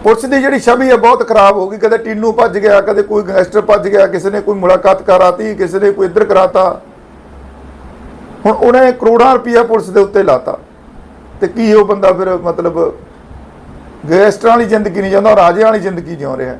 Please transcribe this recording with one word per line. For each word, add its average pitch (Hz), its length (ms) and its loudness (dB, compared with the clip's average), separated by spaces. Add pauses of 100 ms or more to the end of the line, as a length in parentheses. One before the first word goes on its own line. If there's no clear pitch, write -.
ਪੁਲਿਸ 226 220 2
ਦੀ 269 140 0
ਜਿਹੜੀ 269 200 -2
ਛਵੀ 254 300 0
ਹੈ 247 60 6
ਬਹੁਤ 233 320 2
ਖਰਾਬ 196 300 4
ਹੋ 185 120 -4
ਗਈ, 214 80 -12
ਕਦੇ 220 200 0
ਟੀਨੂ 220 340 -4
ਭੱਜ 226 260 -2
ਗਿਆ, 202 240 2
ਕਦੇ 208 200 -2
ਕੋਈ 208 220 -2
ਗੈਂਗਸਟਰ 190 380 -2
ਭੱਜ 202 260 0
ਗਿਆ, 196 200 2
ਕਿਸੇ 175 220 -4
ਨੇ 202 120 -6
ਕੋਈ 202 140 -4
ਮੁਲਾਕਾਤ 190 460 0
ਕਰਾਤੀ, 185 540 0
ਕਿਸੇ 185 240 -4
ਨੇ 202 120 2
ਕੋਈ 196 140 -2
ਇੱਧਰ 190 200 0
ਕਰਾਤਾ। 185 560 0 (1600)
ਹੁਣ 214 80 2
ਉਹਨੇ 254 380 2
ਕਰੋੜਾਂ 240 420 2
ਰੁਪਈਆ 240 300 0
ਪੁਲਿਸ 220 260 -2
ਦੇ 196 100 2
ਉੱਤੇ 196 240 0
ਲਾਤਾ 135 340 -2 (840)
ਤੇ 190 60 -2
ਕੀ 220 260 -2
ਉਹ 208 120 6
ਬੰਦਾ 190 280 0
ਫਿਰ 185 240 -4
ਮਤਲਬ 165 560 -4 (1160)
ਗੈਂਗਸਟਰਾਂ 202 420 2
ਵਾਲੀ 233 140 2
ਜ਼ਿੰਦਗੀ 202 360 -2
ਨਹੀਂ 190 100 -4
ਜਿਉਂਦਾ, 202 240 2
ਰਾਜਿਆਂ 185 300 2
ਵਾਲੀ 220 140 2
ਜ਼ਿੰਦਗੀ 170 360 -8
ਜਿਉਂ 139 220 -8
ਰਿਹਾ। 127 220 -10